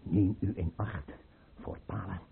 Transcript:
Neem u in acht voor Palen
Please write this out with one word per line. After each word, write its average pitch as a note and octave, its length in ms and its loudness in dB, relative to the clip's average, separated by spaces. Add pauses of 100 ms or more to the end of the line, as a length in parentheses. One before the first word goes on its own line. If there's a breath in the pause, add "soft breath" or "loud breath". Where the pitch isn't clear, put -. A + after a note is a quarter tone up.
Neem F#2+ 360 6
u F#2+ 160 0
in E2 200 0
acht G#2 380 -4 (460 soft breath)
voor E2 260 -8
Palen F#2+ 360 -4 (100)